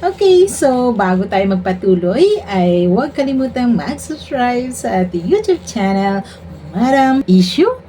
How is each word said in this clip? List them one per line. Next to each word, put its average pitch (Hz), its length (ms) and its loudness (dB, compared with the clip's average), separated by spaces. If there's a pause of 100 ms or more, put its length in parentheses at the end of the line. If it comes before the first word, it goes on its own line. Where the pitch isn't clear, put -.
Okay, 381 400 4
so 247 480 0
bago 190 320 0
tayo 196 240 0
magpatuloy, 190 960 0
ay 175 400 2
huwag 233 240 0
kalimutang 262 640 -2
mag-subscribe 247 960 -4
sa 208 320 -4
ating 175 240 -4
YouTube 370 400 0
channel, 196 560 -2 (480)
Madam 262 560 2
Issue. 185 480 2 (140)